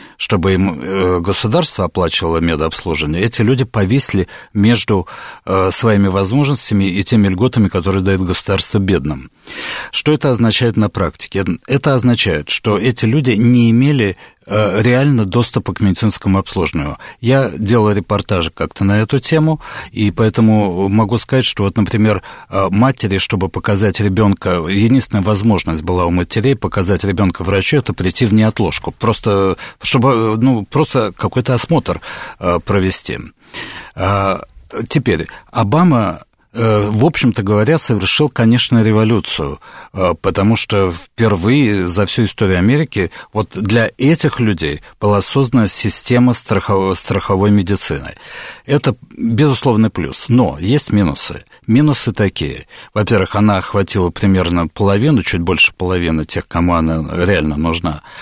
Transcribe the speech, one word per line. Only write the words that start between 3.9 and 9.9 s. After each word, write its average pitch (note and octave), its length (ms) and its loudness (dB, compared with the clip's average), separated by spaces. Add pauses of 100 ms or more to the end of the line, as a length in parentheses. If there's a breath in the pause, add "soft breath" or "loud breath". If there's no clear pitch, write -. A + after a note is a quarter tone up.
между, G#2+ 520 2 (400 loud breath)
э, F#2+ 260 2
своими G2+ 360 2
возможностями G#2 760 0
и G2 180 -2
теми G#2 260 2
льготами, G#2 400 2
которые F#2+ 340 -2
дает F#2+ 200 0
государство F#2+ 580 -2
бедным. D2 500 -2 (640 loud breath)